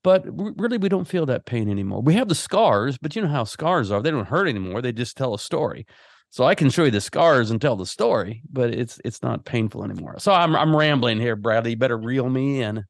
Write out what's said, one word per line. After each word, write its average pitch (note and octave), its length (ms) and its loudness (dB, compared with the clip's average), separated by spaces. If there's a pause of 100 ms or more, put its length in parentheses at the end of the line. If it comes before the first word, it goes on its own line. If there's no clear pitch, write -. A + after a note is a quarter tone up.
but F#3 220 4
w-, G3 320 -8
really, A#3 200 -2
we G3 120 0
don't F3+ 180 -2
feel F3 180 -2
that B2 200 -2
pain A2+ 220 -4
anymore. G2 340 -4
We C#3+ 120 4
have A#3 140 2
the F3 80 0
scars, C3+ 640 2
but D3+ 160 -8
you A3 80 -4
know E3 60 0
how C#3 160 0
scars D#3 440 -2
are. G#2 140 0
They D#3+ 80 0
don't A2+ 160 -2
hurt E3+ 200 0
anymore. G2+ 360 -4
They B2 80 -4
just A2+ 260 -8
tell B2+ 160 -4
a G2+ 60 -6
story. C3+ 480 -6 (440)
So B2 120 0
I D#3 100 6
can D3+ 160 4
show E3+ 140 2
you C#3 80 4
the G2+ 100 2
scars C3+ 480 4
and A2+ 100 -2
tell C3+ 160 0
the F#2 120 -6
story, A#2 640 -2
but B2 200 0
it's, A#2+ 320 -6
it's - 200 -8
not A#2+ 220 -4
painful G#2+ 380 -4
anymore. - 360 -10
So G3+ 120 2
I'm, E3+ 240 4
I'm D#3 200 4
rambling C3+ 440 2
here, A#2 160 0
Bradley. A2+ 360 0
You A2+ 60 -4
better A#2+ 200 2
reel B2 320 -2
me C3+ 320 -2
in. G#2+ 280 -4